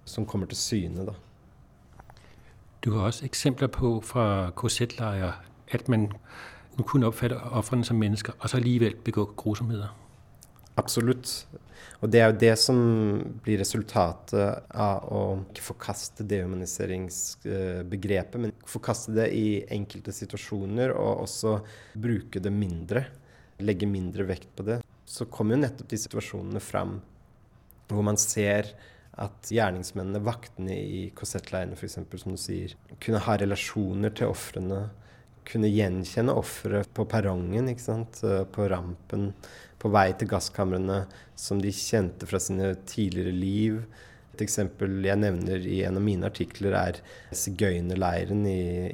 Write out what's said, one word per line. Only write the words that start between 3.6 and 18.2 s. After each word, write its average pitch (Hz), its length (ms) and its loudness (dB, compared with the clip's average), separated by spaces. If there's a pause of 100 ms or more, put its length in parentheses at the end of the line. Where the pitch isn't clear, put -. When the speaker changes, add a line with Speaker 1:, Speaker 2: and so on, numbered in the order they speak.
Speaker 2:
på 131 140 2 (180)
fra 98 480 2
K 120 160 -2
Z-lejre, 101 640 -2 (420)
at - 160 -2
man 110 160 4 (800)
kunne 123 220 6
oppfatte 120 260 0
ofrene 120 500 0
som 117 140 2
mennesker, 104 400 2
og - 80 -4
så 127 140 0
alligevel 117 420 4
begå 107 220 0 (100)
grusomheter. 107 560 -2 (880)
Speaker 1:
Absolutt. - 720 0 (480)
Og 110 160 -2
det 117 80 12
er 110 80 10
jo 107 140 4
det 113 180 10
som 127 160 6 (640)
blir 107 160 2
resultatet 101 1120 0
av 101 400 0
å 98 380 0
ikke - 240 -14
forkaste - 580 -8
dehumaniseringsbegrepet, 92 2000 -2